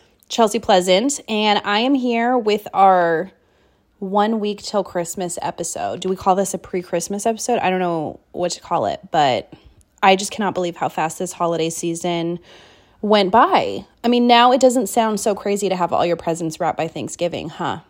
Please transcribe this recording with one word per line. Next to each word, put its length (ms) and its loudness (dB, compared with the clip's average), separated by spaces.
Chelsea 320 0
Pleasant, 580 2
and 360 0
I 160 0
am 140 2
here 440 0
with 340 -2
our 600 4
one 400 0
week 240 -6
till 220 -4
Christmas 580 -6
episode. 560 -8
Do 100 -6
we 60 -2
call 220 2
this 180 -2
a 40 -4
pre-Christmas 680 -6
episode? 320 -2
I 100 0
don't 120 0
know 400 -4
what 220 -4
to 80 -12
call 260 -2
it, 140 -4
but 420 0
I 100 8
just 160 -2
cannot 240 -4
believe 220 -4
how 120 -4
fast 300 -4
this 140 -6
holiday 380 -2
season 680 -4
went 300 2
by. 540 2
I 40 2
mean, 200 2
now 240 6
it 80 4
doesn't 260 4
sound 320 0
so 160 0
crazy 340 -2
to 60 0
have 180 -2
all 140 0
your 80 0
presents 460 -6
wrapped 180 -2
by 80 -2
Thanksgiving, 640 -6
huh? 420 -6